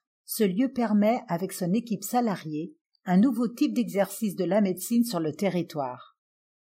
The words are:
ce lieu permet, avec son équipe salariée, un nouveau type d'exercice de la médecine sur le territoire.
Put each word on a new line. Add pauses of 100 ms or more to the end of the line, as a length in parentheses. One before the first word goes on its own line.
(240)
ce
lieu
permet,
avec
son
équipe
salariée, (300)
un
nouveau
type
d'exercice
de
la
médecine
sur
le
territoire. (640)